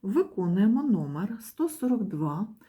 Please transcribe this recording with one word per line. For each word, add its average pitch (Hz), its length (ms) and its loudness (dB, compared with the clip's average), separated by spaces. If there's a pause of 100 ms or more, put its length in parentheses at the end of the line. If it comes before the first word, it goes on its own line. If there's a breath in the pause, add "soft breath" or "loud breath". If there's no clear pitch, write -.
Виконуємо 208 760 2
номер 190 600 0
сто - 260 -4
сорок 247 360 -2
два 156 440 -4 (200 loud breath)